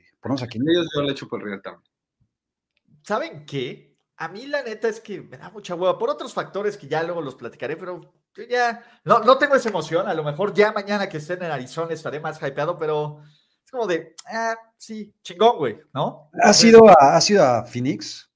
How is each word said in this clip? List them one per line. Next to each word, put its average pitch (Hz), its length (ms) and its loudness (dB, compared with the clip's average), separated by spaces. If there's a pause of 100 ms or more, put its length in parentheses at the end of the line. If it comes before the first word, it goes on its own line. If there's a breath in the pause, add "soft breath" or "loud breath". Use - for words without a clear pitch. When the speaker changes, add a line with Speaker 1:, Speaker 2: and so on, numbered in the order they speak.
(200)
Speaker 1:
Por 110 120 -10
lo 139 40 -2
menos 127 80 -8
aquí. 113 160 -10
Speaker 2:
Ellos 165 340 -2
yo 147 100 -4
le 139 120 -4
chupo 120 220 -12
el 98 60 -12
riel 98 180 -12
también. - 280 -18 (1120)
Speaker 3:
¿Saben 214 440 -8
qué? 139 520 -12 (200)
A 165 100 -12
mí 208 180 -16
la 285 160 -6
neta 226 280 -6
es 220 100 -8
que 180 220 -14
me 135 160 -20
da 170 140 -20
mucha 208 240 -12
hueva. 180 220 0
Por 226 120 -4
otros 294 240 -10
factores 196 440 -8
que 143 100 -20
ya 156 160 -4
luego 170 180 -8
los 135 140 -12
platicaré, 120 400 -12
pero 175 240 -14 (340)
yo 214 100 -18
ya 240 380 -4 (220 soft breath)
no, 190 160 4
no 247 180 6
tengo 285 180 2
esa 226 120 0
emoción. 175 400 -4
A 185 60 -4
lo 156 100 -4
mejor 165 300 -4
ya 208 180 2
mañana 202 380 -6
que 156 80 -12
estén 170 260 -8
en 160 80 -6
Arizona 156 420 -8
estaré 143 280 -10
más 156 200 -10
hypeado, 151 360 -6
pero 151 420 -6 (440 soft breath)
es - 80 -20
como 240 140 -6
de, 165 300 -6 (120)
ah, 226 280 -6 (220)
sí, 214 440 -16
chingón, 208 360 0
güey, 120 240 -6 (120)
¿no? 160 360 -8 (120)
Speaker 1:
¿Has 208 220 6
ido 226 240 12
a, 160 300 10
has 165 120 2
ido 202 140 4
a 120 220 2
Phoenix? - 720 -8